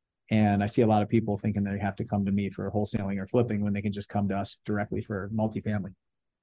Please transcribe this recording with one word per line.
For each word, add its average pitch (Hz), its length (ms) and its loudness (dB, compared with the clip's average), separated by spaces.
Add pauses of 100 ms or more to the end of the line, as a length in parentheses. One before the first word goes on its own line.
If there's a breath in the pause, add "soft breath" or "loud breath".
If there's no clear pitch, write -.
(320)
And 107 300 4
I 101 60 2
see 120 160 4
a 113 40 6
lot 107 140 6
of 104 80 -2
people 110 280 2
thinking 104 260 0
they 98 160 -2
have 98 160 -2
to - 100 -6
come 101 200 0
to 98 60 0
me 98 180 0
for 98 200 -6
wholesaling 101 500 -2
or 95 60 -6
flipping 113 380 2
when 101 100 0
they 101 80 -2
can 104 100 -2
just 101 180 -8
come 101 200 -2
to 98 80 -2
us 98 280 -6
directly 104 360 -2
for 101 320 -6
multifamily. 107 600 -2 (500)